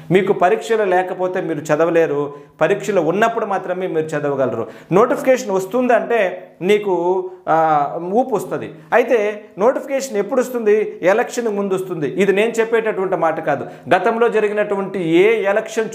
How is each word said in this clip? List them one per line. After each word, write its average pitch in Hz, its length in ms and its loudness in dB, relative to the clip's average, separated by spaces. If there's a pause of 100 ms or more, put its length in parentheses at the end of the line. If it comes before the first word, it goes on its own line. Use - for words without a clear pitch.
(120)
మీకు 196 200 4
పరీక్షలు 190 500 2
లేకపోతే 185 580 0
మీరు 160 180 -4
చదవలేరు, 156 760 0 (280)
పరీక్షలు 196 400 0
ఉన్నప్పుడు 214 440 0
మాత్రమే 185 420 -4
మీరు 160 180 -2
చదవగలరు. 135 640 -2 (240)
నోటిఫికేషన్ 247 600 2
వస్తుందంటే 214 1000 0 (100)
నీకు, 185 680 0 (200)
ఆ, 156 360 4 (180)
ఊపు 226 320 0
వస్తుంది. 143 340 -6 (240)
అయితే 214 520 2 (140)
నోటిఫికేషన్ 269 580 -2
ఎప్పుడు 208 240 0
వస్తుంది? 220 600 0
ఎలక్షన్ 220 560 0
ముందు 196 160 -2
వస్తుంది. 170 340 -4
ఇది 185 260 2
నేను 214 180 2
చెప్పేటటువంటి 214 640 0
మాట 160 300 -2
కాదు. 135 200 -2 (300)
గతంలో 226 320 2
జరిగినటువంటి 202 800 -2
ఏ 202 340 4
ఎలక్షన్ 214 500 -2